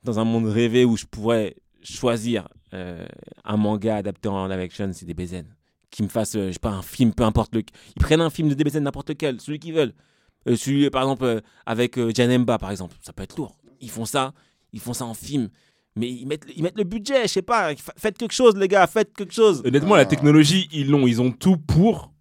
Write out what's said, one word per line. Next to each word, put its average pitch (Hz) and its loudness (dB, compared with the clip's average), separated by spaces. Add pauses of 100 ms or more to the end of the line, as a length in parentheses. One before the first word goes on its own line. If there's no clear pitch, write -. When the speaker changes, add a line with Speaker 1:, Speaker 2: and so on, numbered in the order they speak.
Speaker 1:
dans 113 -4
un 113 0
monde 113 0
rêvé 117 2
où 117 2
je - -10
pourrais 110 -4 (260)
choisir, 117 -4 (260)
euh, 90 -12 (380)
un 104 -4
manga 107 0
adapté 101 -8
en 95 -4
live 95 -6
action, 95 -8
c'est 87 -16
D 85 -12
B 90 -8
Z. 85 -12 (460)
Qu'ils - -4
me 95 -8
fassent, 107 -4
euh, 98 -2
je 92 -6
sais - -12
pas, 113 -6
un 95 -8
film, 117 0
peu 120 0
importe 110 0
le, 110 0 (340)
ils - -14
prennent 160 6
un 165 2
film 156 -2
de 147 2
D 139 0
B 147 2
Z, 143 -2
n'importe 139 -4
quel, 131 -4
celui 151 -10
qu'ils 160 -12
veulent. 143 2 (540)
Euh, 123 4
celui, 139 0
par 135 0
exemple, 131 -2
euh, 113 0 (240)
avec, 117 -2
euh, 117 0
Janemba, 123 2
par 98 -8
exemple, 92 -10
ça - -20
peut - -14
être - -16
lourd. 135 -10 (240)
Ils 123 -14
font 110 -8
ça, 135 -2 (400)
ils 110 -16
font 120 -10
ça 123 -8
en 117 -8
film. 131 -6 (480)
Mais 120 -4
ils 123 -12
mettent, 147 -8 (100)
ils 160 -6
mettent 185 -4
le 214 0
budget, 226 -4
je 208 -2
sais 190 -2
pas, 180 -2
fa-, - -20
faites 214 -6
quelque 226 -6
chose, 233 6
les 196 0
gars, 190 6
faites 214 -2
quelque 190 -10
chose. 208 4
Speaker 2:
Honnêtement, 147 4
la 151 8
Speaker 3:
Ah. - 8
Speaker 2:
technologie, 151 4
ils 143 -4
l'ont, 139 4
ils 120 2
ont 123 2
tout 185 2
pour 165 2